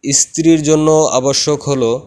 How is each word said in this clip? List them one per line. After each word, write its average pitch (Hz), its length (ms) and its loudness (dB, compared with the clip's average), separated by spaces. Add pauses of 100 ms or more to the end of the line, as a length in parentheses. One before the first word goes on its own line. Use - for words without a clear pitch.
(120)
স্ত্রীর 160 500 0
জন্য 156 280 2
আবশ্যক 143 720 0
হল 131 440 -2